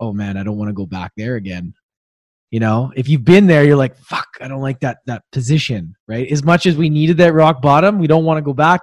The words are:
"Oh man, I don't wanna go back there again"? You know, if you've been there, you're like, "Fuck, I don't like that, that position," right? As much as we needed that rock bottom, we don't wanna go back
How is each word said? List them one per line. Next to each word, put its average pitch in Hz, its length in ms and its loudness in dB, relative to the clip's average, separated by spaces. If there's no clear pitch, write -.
"Oh 113 120 -8
man, 101 240 -6
I 98 60 -6
don't 104 160 -6
wanna 104 140 -6
go 95 140 -8
back 87 300 -12
there 120 200 -8
again"? 90 360 -10
You 113 100 -4
know, 113 360 -2
if 131 120 -4
you've 143 160 0
been 190 220 6
there, 151 180 6
you're 143 120 4
like, 131 200 -2
"Fuck, - 300 -10
I 131 80 -14
don't 135 140 -10
like 135 180 -6
that, 123 260 -6
that 120 240 -10
position," 120 640 -4
right? 123 240 -6
As 147 100 -2
much 170 240 2
as 170 100 2
we 156 140 0
needed 156 280 0
that 170 160 6
rock 156 280 2
bottom, 160 380 2
we 160 80 0
don't 160 160 2
wanna 160 180 -2
go 143 120 -4
back 160 280 2